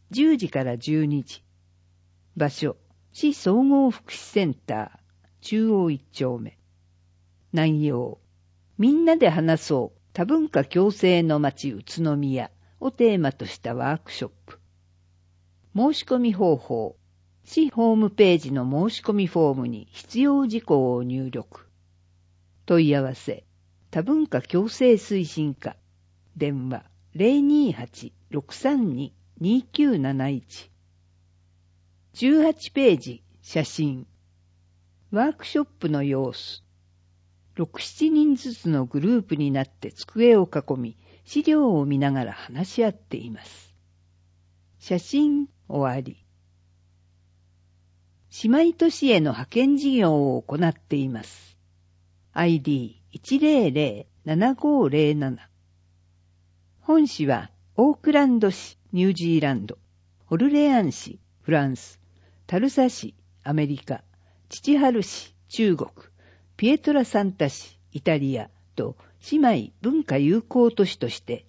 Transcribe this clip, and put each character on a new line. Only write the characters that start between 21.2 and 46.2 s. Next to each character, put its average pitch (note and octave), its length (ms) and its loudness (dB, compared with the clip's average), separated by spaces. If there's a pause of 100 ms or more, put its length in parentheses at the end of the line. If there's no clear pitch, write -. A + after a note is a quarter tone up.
力。 - 380 -14 (1000)
問 E3 220 2
い C#3+ 80 2
合 C#3 60 0
わ C3 140 -6
せ、 - 300 -12 (440)
多 F3 140 -4
文 D4+ 240 0
化 C3 140 -4
共 G3 280 -2
生 B3 240 4
推 F#3+ 320 -2
進 D3+ 300 -4
課。 - 200 -12 (640)
電 C#3 320 -4
話、 B2+ 160 -10 (300)
零 B3 260 2
二 C#4+ 320 2
八 - 400 -16 (160)
六 - 240 -8
三 B3 400 -2
二 C3+ 200 -8 (260)
二 A3+ 240 0
九 C#4+ 340 0
七 C3+ 320 -2
一。 - 420 -10 (1400)
十 D4 300 2
八 - 280 -2
ペ C4 220 4
ー D#3 60 2
ジ、 - 240 -16 (180)
写 - 220 -4
真。 C3+ 420 -6 (1080)
ワ G#3+ 140 0
ー D4+ 80 -2
ク - 140 -18
シ - 120 -2
ョ D4 40 0
ッ - 20 -14
プ - 240 -8
の D3 140 -2
様 C3+ 300 -4
子。 - 300 -18 (920)
六、 - 260 -8
七 - 280 -2
人 D4+ 260 4
ず B3 180 -8
つ - 160 -6
の C#3 160 0
グ C3+ 140 -6
ル A3 220 2
ー - 20 -4
プ E3+ 120 -6
に C#3+ 160 -2
な C3+ 120 0
っ - 60 -12
て - 220 -14
机 A#3 440 4
を F#3 120 4
囲 C#3+ 320 -6
み、 A#2+ 180 -10 (280)
資 D4 180 -4
料 D4 320 2
を C#3+ 100 0
見 C#3+ 120 0
な C#3 140 0
が C3+ 140 -2
ら G2+ 80 -10
話 C#3+ 360 -10
し A3+ 160 0
合 G#3+ 40 0
っ - 40 -4
て - 240 -14
い A#2 140 -12
ま G#2+ 120 -16
す。 - 320 -20 (1000)
写 F3+ 220 -4
真、 C#4+ 500 0 (180)
終 C#3 260 -2
わ C3+ 60 -6
り。 - 260 -14 (2250)